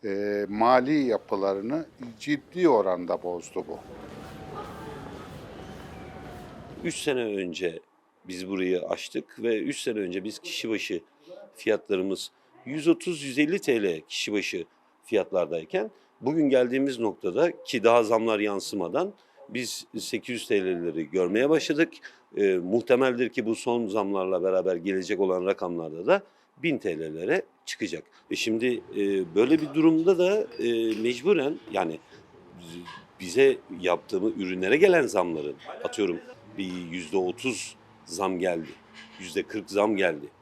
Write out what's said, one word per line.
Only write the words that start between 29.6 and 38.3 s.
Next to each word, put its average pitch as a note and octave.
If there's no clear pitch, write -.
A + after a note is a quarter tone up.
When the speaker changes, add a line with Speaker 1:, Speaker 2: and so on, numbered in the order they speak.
Speaker 2:
bir D3
durumda D#3+
da, F#3+
e, A2+
mecburen C#3+
yani E2+
bize A#2+
yaptığımız F2+
ürünlere F#2
gelen F3
zamların E2
atıyorum F2+
bir F#2+
yüzde E2+
otuz G2
zam F#2